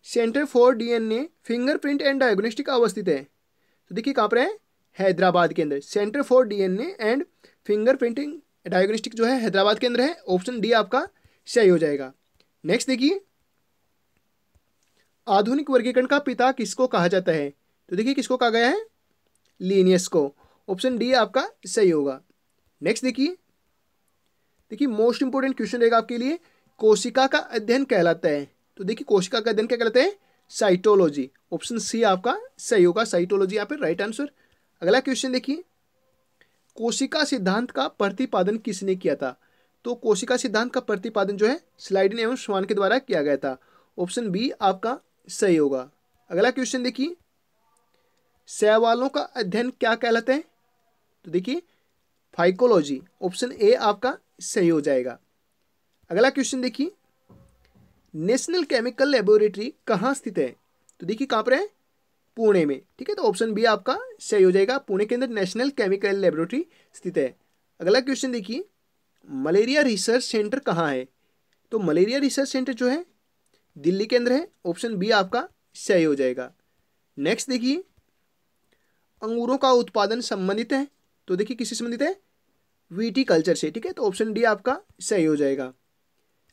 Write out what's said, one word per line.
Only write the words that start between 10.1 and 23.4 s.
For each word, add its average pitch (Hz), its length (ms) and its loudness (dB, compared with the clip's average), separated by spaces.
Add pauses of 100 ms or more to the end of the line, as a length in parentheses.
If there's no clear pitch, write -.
ऑप्शन 190 320 -2
डी 220 120 0
आपका 233 340 0 (420)
सही 220 200 4
हो 180 100 6
जाएगा। 143 340 -2 (520)
नेक्स्ट 196 240 0
देखिए, 269 320 0 (2000)
आधुनिक 226 440 2
वर्गीकरण 247 360 2
का 285 140 2
पिता 254 320 0
किसको 214 340 -2
कहा 185 220 2
जाता 180 240 2
है? 147 160 -2 (400)
तो 180 80 -4
देखिए, 233 180 0
किसको 254 220 -2
कहा 247 140 2
गया 226 180 2
है? 415 160 -2 (760)
लिनियस 185 480 4
को। 143 240 0 (360)
ऑप्शन 240 300 -2
डी 247 160 0
आपका 254 340 2 (180)
सही 190 240 4
होगा। 139 300 0 (640)
नेक्स्ट 220 220 -2
देखिए, 262 320 -2 (1300)